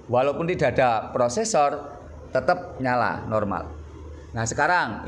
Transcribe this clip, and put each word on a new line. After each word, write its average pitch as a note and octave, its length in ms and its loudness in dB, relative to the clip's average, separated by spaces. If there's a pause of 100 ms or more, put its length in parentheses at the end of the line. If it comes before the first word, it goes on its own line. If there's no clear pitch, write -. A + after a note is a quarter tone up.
Walaupun C#3 400 2
tidak D#3 320 2
ada A#2+ 320 4
prosesor, C#3+ 800 2 (400)
tetap C3 480 0
nyala A2+ 480 0
normal. G2+ 420 -2 (640)
Nah, A#2 160 -4
sekarang D3 640 0